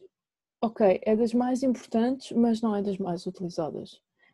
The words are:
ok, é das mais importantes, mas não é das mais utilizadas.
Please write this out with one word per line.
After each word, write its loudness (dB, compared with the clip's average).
ok, 2
é 4
das 2
mais 0
importantes, -2
mas 2
não 0
é 0
das -2
mais -4
utilizadas. -8